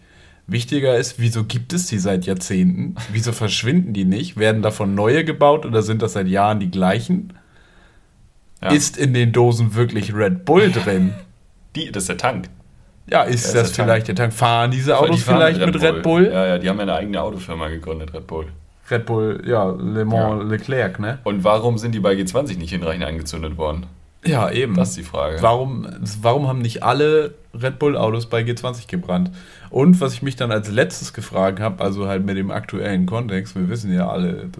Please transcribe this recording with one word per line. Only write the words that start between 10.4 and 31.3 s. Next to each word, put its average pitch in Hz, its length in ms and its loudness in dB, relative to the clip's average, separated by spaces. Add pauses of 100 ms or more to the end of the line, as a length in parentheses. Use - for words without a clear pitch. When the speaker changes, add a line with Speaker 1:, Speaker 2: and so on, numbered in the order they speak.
Speaker 1:
Bull 180 260 6
drin? 98 420 0 (300)
Speaker 2:
<laughs> - 320 -20
Die, - 160 -8
das 98 120 -4
ist - 60 -4
der 90 80 -4
Tank. 127 320 -2 (600)
Speaker 1:
Ja, 156 140 4
ist 117 200 0
Speaker 2:
Ja, - 40 -4
ist - 80 -4
Speaker 1:
das 117 140 4
Speaker 2:
der - 80 -6
Tank. 110 100 2
Speaker 1:
vielleicht 113 200 2
der 104 80 -4
Tank? 117 180 0
Fahren 117 380 2
diese 131 240 2
Speaker 2:
Voll, 139 120 4
die 165 60 2
Speaker 1:
Autos - 100 2
Speaker 2:
fahren - 140 4
Speaker 1:
vielleicht 165 280 4
mit 160 160 0
Red 160 220 2
Bull? 170 280 6
Speaker 2:
Ja, 185 160 2
ja, - 100 2
die - 120 -2
haben 101 80 0
ja 104 60 -4
eine 95 120 0
eigene 95 260 -4
Autofirma 80 480 -6
gegründet, 78 440 -8
Red 80 140 -12
Bull. 80 200 -8 (420)
Speaker 1:
Red 113 160 -2
Bull, 110 400 -2
ja, 110 200 2
Le 107 400 -2
Mans 110 380 2
Speaker 2:
Ja. 107 60 -4
Speaker 1:
Leclerc, 110 500 -2
ne? 113 240 -4
Speaker 2:
Und 101 200 -2
warum 110 340 2
sind 117 160 -4
die 107 60 -2
bei 98 160 4
G 98 100 -2
zwanzig 113 320 -4
nicht 80 140 -8
hinreichend 85 340 -4
angezündet 78 520 -8
worden? 78 280 -4 (400)
Speaker 1:
Ja, 131 240 2
eben. 113 260 0
Speaker 2:
Das 90 140 2
ist - 80 -8
die 85 60 -10
Frage. 76 380 -4
Speaker 1:
Warum, 120 460 2 (340)
warum 127 260 2
haben 131 120 -2
nicht 117 240 -4
alle 151 500 4 (200)
Red 127 260 -6
Bull-Autos 117 480 0
bei 117 160 0
G 120 120 -2
zwanzig 120 320 -8
gebrannt? 90 440 -2 (380)
Und 180 320 6
was 131 120 -2
ich - 80 -10
mich 139 140 -4
dann 120 160 -2
als 107 180 -2
letztes 135 440 -2
gefragt 95 460 -2